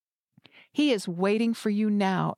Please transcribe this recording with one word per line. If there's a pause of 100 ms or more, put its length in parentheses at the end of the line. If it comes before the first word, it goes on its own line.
(720)
He
is
waiting
for
you
now